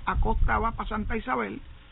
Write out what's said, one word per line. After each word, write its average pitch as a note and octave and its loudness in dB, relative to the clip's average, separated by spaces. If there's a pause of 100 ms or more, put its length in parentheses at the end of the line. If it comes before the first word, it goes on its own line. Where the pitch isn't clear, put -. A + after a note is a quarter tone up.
Acosta A3 4
va A3 0
pa' G#3+ -6
Santa G#3+ -2
Isabel A3+ -4 (320)